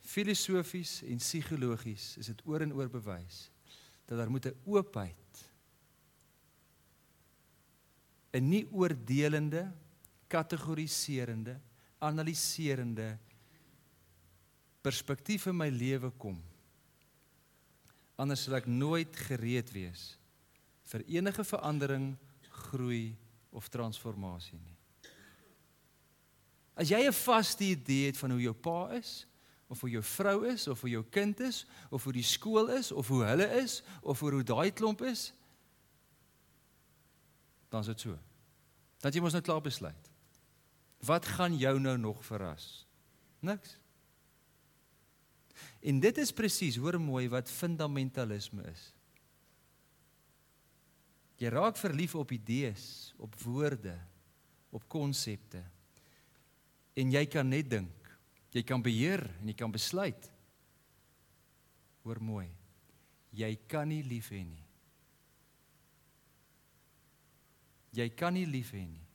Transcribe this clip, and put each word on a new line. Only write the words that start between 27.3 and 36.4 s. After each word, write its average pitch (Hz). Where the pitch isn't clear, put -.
idee 139
het 135
van 135
hoe 123
jou 120
pa 170
is, -
of 123
hoe 127
jou 113
vrou 202
is, 247
of 131
hoe 127
jou 113
kind 202
is, 254
of 135
hoe 135
die 123
skool 220
is, 262
of 131
hoe 127
hulle 143
is, 247
of 139
hoe, 147
hoe 139
daai 127
klomp 214
is, 247